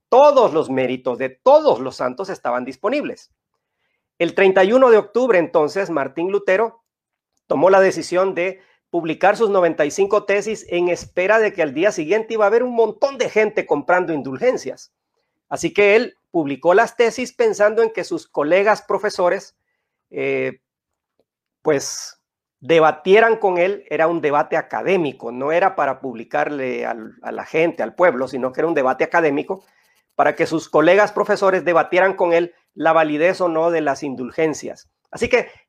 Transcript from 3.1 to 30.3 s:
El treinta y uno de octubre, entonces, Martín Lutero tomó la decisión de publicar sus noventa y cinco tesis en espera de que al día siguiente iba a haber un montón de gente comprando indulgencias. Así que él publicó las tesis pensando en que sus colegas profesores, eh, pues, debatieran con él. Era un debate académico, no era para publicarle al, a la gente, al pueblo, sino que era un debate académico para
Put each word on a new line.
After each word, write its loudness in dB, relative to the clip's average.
El -2
treinta 4
y 0
uno 6
de 6
octubre, 0
entonces, 0
Martín -4
Lutero 0
tomó 2
la 6
decisión 0
de -6
publicar 0
sus 0
noventa 2
y -4
cinco 0
tesis -4
en -2
espera -2
de 0
que -4
al -4
día 0
siguiente -4
iba 0
a 4
haber 2
un -6
montón -2
de -4
gente -2
comprando 0
indulgencias. -6
Así -6
que 4
él 0
publicó 0
las 2
tesis -2
pensando 0
en 0
que -6
sus -8
colegas 0
profesores, -4
eh, -6
pues, -4
debatieran 4
con -2
él. -2
Era 0
un -2
debate 0
académico, -4
no -6
era 0
para -4
publicarle -6
al, -10
a -12
la -10
gente, -2
al -8
pueblo, 0
sino -6
que -6
era 0
un -2
debate 0
académico -2
para 0